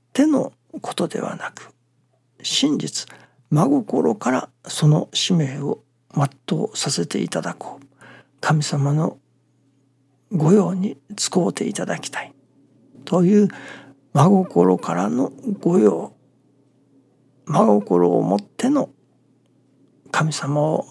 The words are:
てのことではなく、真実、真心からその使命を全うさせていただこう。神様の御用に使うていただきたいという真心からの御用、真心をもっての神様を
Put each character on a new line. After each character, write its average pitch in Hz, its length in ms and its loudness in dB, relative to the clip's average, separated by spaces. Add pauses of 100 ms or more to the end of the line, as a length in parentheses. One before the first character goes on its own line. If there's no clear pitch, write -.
(120)
て 277 140 2
の 302 260 0 (280)
こ - 140 -12
と - 140 -4
で - 120 -8
は - 160 -8
な - 160 -12
く、 - 200 -20 (680)
真 - 360 -2
実、 - 280 -8 (440)
真 147 180 4
心 214 460 0
か 208 160 -4
ら - 180 -2 (180)
そ - 220 0
の 151 240 4
使 - 200 -2
命 147 280 0
を 143 220 -6 (320)
全 - 440 -4
う - 180 -6
さ - 140 -4
せ 170 160 -4
て - 160 -4
い - 60 -4
た - 140 -4
だ - 120 -8
こ - 280 -18
う。 - 40 -20 (540)
神 156 220 0
様 143 300 -2
の 156 260 -2 (1120)
御 156 200 2
用 190 220 4
に 190 240 -4 (180)
使 - 240 -2
う 190 120 0
て - 140 -6
い 202 80 -6
た 190 120 -6
だ 185 120 -4
き - 120 -14
た - 120 -10
い - 120 -20 (720)
と 175 200 2
い 208 180 6
う 196 60 2 (640)
真 151 180 6
心 180 480 4
か - 160 -6
ら 170 140 -2
の 240 240 -2 (280)
御 180 180 2
用、 208 340 2 (1300)
真 170 200 2
心 202 440 4
を - 120 2
も 185 140 2
っ 208 40 -2
て - 280 -4
の 285 220 0 (1200)
神 156 220 -2
様 143 280 -2
を 156 300 0